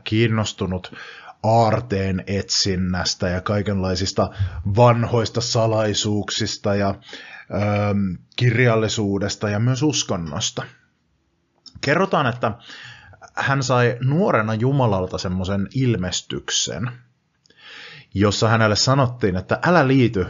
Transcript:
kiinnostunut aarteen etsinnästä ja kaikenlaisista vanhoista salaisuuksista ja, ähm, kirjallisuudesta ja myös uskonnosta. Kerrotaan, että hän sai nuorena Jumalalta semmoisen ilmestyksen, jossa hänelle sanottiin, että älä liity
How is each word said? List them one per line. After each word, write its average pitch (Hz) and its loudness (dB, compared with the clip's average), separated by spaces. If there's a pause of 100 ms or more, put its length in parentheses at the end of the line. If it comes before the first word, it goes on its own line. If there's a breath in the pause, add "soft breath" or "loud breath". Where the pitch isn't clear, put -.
kiinnostunut 110 -2 (480 loud breath)
aarteen 104 2
etsinnästä 92 -2
ja 90 -2
kaikenlaisista 98 0 (480 loud breath)
vanhoista 117 4
salaisuuksista 107 0
ja, 101 2 (640 loud breath)
ähm, 101 0 (220)
kirjallisuudesta 110 2
ja 104 0
myös 123 0
uskonnosta. 92 -4 (1160)
Kerrotaan, 165 2
että 117 -2 (840 loud breath)
hän 135 -2
sai 123 2
nuorena 131 2
Jumalalta 107 0
semmoisen 95 -2
ilmestyksen, 90 -4 (1200 loud breath)
jossa 104 2
hänelle 110 4
sanottiin, 127 2
että - -2
älä 160 4
liity 117 2